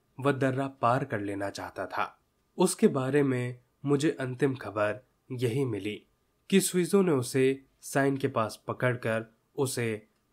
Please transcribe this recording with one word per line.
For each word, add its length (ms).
वह 120
दर्रा 360
पार 380
कर 140
लेना 300
चाहता 360
था। 360
उसके 300
बारे 360
में 360
मुझे 260
अंतिम 440
खबर 520
यही 340
मिली 420
कि 100
स्विज़ो 420
ने 100
उसे 540
साइन 360
के 100
पास 400
पकड़कर 680
उसे 520